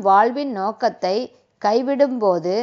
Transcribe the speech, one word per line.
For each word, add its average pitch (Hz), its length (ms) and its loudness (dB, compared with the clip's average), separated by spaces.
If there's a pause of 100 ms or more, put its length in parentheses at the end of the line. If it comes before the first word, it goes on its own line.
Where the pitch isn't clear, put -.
வாழ்வின் 240 500 2
நோக்கத்தை 196 580 -4 (500)
கைவிடும்போது 226 960 0